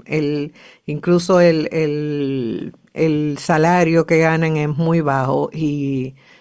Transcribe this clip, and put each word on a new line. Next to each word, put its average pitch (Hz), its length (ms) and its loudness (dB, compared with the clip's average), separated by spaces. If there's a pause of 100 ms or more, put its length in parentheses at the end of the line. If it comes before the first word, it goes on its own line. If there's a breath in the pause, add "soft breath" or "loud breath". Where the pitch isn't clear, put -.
el, 147 460 -4 (340 loud breath)
incluso 175 540 2
el, 160 320 4
el, 147 1000 -4 (200)
el 151 460 0
salario 165 680 2
que 165 120 2
ganan 160 380 2
es 147 120 0
muy 165 320 0
bajo 139 520 0
y, 139 640 -4 (260 soft breath)